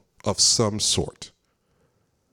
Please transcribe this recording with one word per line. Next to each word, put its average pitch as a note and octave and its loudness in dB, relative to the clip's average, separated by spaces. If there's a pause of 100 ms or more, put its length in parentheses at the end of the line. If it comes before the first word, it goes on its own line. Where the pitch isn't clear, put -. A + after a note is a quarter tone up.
(240)
of G2+ -2
some G#2+ 2
sort. - -4 (1000)